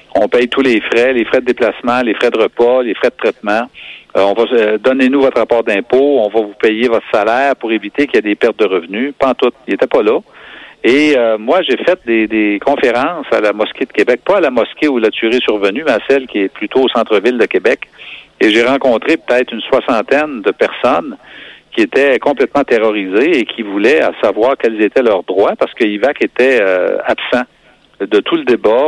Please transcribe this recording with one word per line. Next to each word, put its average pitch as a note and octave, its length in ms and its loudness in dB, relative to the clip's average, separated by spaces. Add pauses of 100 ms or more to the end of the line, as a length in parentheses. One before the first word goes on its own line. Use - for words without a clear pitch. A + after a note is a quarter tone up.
(160)
On G2+ 140 2
paye B2 180 2
tous C3+ 140 -2
les B2 180 2
frais, A#2+ 320 0
les A#2 140 0
frais C3 160 0
de B2 40 -16
déplacement, A#2+ 560 -2
les A2+ 120 -2
frais A#2+ 180 0
de A2+ 60 -2
repas, A#2+ 440 2
les A#2 140 -4
frais C3 140 0
de - 80 -4
traitement. A2 520 -2 (460)
Euh, F#2+ 60 2
on G2 120 2
va, A2+ 200 2
euh, G#2+ 240 2
donnez-nous C3 440 0
votre C3 160 0
rapport A2+ 280 0
d'impôt, B2+ 560 2
on G#2 80 0
va G#2+ 100 0
vous G#2 200 -4
payer A2+ 280 0
votre A2+ 260 0
salaire A#2+ 440 0
pour A2+ 160 -4
éviter G#2+ 340 -2
qu'il - 80 -4
y A2 40 4
ait - 20 2
des G#2 140 -2
pertes A2+ 220 0
de G#2+ 80 2
revenus. F#2+ 540 -4
Pas C3 120 2
en - 20 -2
tout, B2 180 0 (160)
il G2 60 -4
était C3 120 0
pas B2+ 160 2
là. A2+ 180 2 (640)
Et, D3 340 4
euh, A2+ 200 2
moi, B2+ 300 0
j'ai B2+ 100 0
fait F3+ 280 0
des, A2+ 220 0
des G#2 380 0
conférences C#3 680 0
à G#2+ 80 0
la G#2 100 2
Mosquée G#2 340 -4
de - 60 -12
Québec, A#2 320 0
pas G3 140 2
à F#3 40 2
la D3 80 0
mosquée B2 380 -2
où C3+ 100 0
la A2 120 2
tuerie A2+ 280 -2
est B2 60 -2
survenue, G#2 420 -2
mais C#3+ 60 0
à G#2+ 80 0 (100)
celle C3+ 160 0
qui C#3 140 -6
est F#2+ 80 0
plutôt B2+ 380 -2
au - 20 0
centre-ville A2+ 500 0
de A2 80 2
Québec. G2+ 360 0 (580)
Et A2 100 2
j'ai A2+ 140 2
rencontré C3 540 0
peut-être B2 340 -2
une A2+ 100 -8
soixantaine C3 800 -2
de F#2+ 100 0
personnes B2 640 -2 (580)
qui A2+ 60 0
étaient C3 360 2
complètement C#3 460 0
terrorisées A2 760 0
et G#2+ 60 -2
qui - 160 -10
voulaient G#2 400 0
à G2+ 100 0 (120)
savoir A2 340 2
quels A2 240 -2
étaient G#2+ 220 2
leurs G2+ 200 2
droits G#2 360 0
parce - 140 -2
que - 100 -2
ivac G#2+ 380 -2
était, B2+ 400 0
euh, F#2 440 0
absent B2 380 -2 (560)
de G2+ 200 -2
tout - 160 -2
le D3+ 100 -6
débat. A#2 420 2